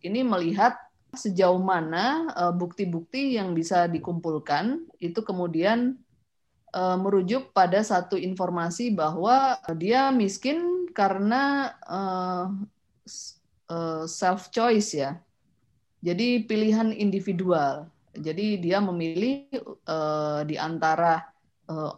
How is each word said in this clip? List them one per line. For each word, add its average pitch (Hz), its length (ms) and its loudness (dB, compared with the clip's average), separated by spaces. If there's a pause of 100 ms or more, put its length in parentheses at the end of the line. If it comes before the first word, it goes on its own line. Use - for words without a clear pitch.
ini 208 240 -2
melihat 202 480 2 (400)
sejauh 185 480 4
mana, 190 720 0
eh, 175 180 2
bukti-bukti 180 840 -4
yang 185 160 -2
bisa 170 320 2
dikumpulkan, 165 960 -2 (160)
itu 175 240 -4
kemudian, 196 720 0 (800)
eh, 185 240 0
merujuk 196 560 0
pada 185 240 6
satu 196 400 0
informasi 180 720 -2
bahwa 202 640 2 (240)
dia 254 320 2
miskin 330 800 0
karena, 233 800 0 (160)
eh, 185 580 -4 (600)
s-, - 320 -18 (320)
eh, 165 400 -4
self 190 400 -2
choice 226 400 2
ya. 143 240 -4 (880)
Jadi 220 420 2
pilihan 220 460 2
individual. 180 960 0 (280)
Jadi 180 440 -2
dia 175 240 2
memilih, 185 640 -2 (400)
eh, 151 600 -2
di 151 120 -4
antara, 160 600 2 (480)
eh, 156 300 -6